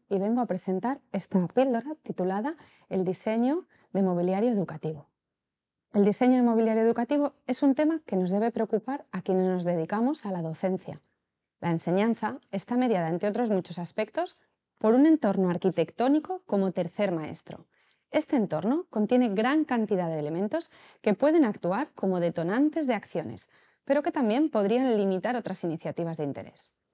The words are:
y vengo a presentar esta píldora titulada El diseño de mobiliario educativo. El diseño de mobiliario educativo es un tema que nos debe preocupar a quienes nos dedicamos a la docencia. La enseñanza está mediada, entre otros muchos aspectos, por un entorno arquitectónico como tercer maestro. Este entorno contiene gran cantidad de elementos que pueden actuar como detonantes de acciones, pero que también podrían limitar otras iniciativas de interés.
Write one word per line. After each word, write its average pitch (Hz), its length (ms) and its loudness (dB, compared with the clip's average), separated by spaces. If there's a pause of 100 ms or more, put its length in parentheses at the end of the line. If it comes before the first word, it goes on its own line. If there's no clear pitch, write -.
y 196 120 0
vengo 220 200 0
a 247 60 0
presentar 185 540 -4 (120)
esta 185 360 0
píldora 254 560 0
titulada 208 520 -4 (340)
El 185 160 -2
diseño 233 600 -2 (260)
de 196 120 0
mobiliario 185 480 2
educativo. 156 580 -6 (840)
El 202 120 6
diseño 247 300 4
de 254 80 4
mobiliario 226 400 4
educativo 240 500 0 (140)
es 254 160 -4
un 277 100 6
tema 311 320 0
que 196 120 -4
nos 185 120 0
debe 208 220 0
preocupar 233 600 -4
a 185 120 -8
quienes 185 240 2
nos 185 160 -2
dedicamos 202 640 -2
a 196 40 -4
la 180 120 -4
docencia. 160 580 -6 (580)
La 170 120 -2
enseñanza 214 680 0 (120)
está 220 260 -4
mediada, 214 320 0
entre 175 200 -2
otros 226 200 -2
muchos 185 300 -4
aspectos, 220 580 -6 (400)
por 220 160 2
un 277 140 6
entorno 196 420 2
arquitectónico 240 960 0
como 190 260 0
tercer 185 400 -2
maestro. 160 540 -8 (460)
Este 311 240 0
entorno 247 560 0
contiene 240 380 2
gran 247 360 2
cantidad 208 420 0
de 160 120 -4
elementos 185 500 -4 (320)
que 208 140 2
pueden 311 300 4
actuar 208 500 -2
como 190 240 0
detonantes 202 680 0
de 247 80 0
acciones, 151 560 -8 (360)
pero 277 180 2
que 330 80 -2
también 277 400 0
podrían 226 440 2
limitar 196 400 0
otras 208 280 -8
iniciativas 165 540 -6
de 156 60 -4
interés. - 500 -10 (200)